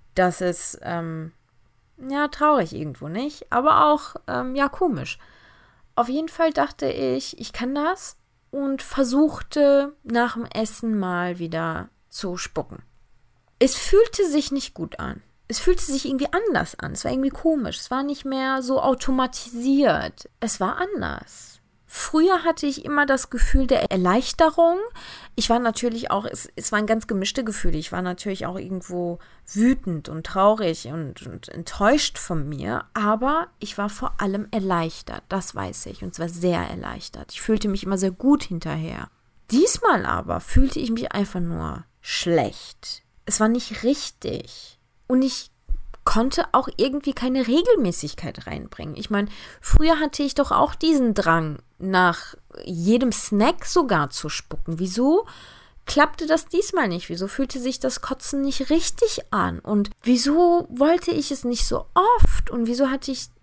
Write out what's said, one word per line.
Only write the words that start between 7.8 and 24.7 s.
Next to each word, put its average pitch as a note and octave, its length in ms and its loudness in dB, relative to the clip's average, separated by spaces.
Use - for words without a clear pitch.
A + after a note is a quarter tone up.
und C4+ 300 -4
versuchte, C#4 1200 2
nach A#3 320 0
dem A#3 100 -6
Essen A3 520 -2
mal F3+ 420 -2
wieder E3 500 -6
zu F3+ 280 -6
spucken. - 460 -8
Es C4 160 6
fühlte G4+ 540 4
sich C#4+ 220 0
nicht C#4 220 -6
gut - 260 -10
an. - 220 -8
Es - 120 -4
fühlte - 240 4
sich C4+ 240 0
irgendwie C4+ 240 -2
anders E4+ 480 -2
an. C#3 140 -8
Es - 100 -6
war - 80 -2
irgendwie C4+ 180 0
komisch. C#4+ 500 -2
Es - 120 -10
war C4 120 -2
nicht C#4+ 200 -6
mehr C4 380 -2
so B3+ 200 0
automatisiert. C4 1500 0
Es A3 200 -2
war F#3+ 180 -2
anders. - 800 -8
Früher E4+ 460 2
hatte E4 220 -2
ich C#4 180 -4
immer C#4+ 220 0
das C4+ 240 0
Gefühl C4 380 6
der - 220 2
Erleichterung. D#4 920 4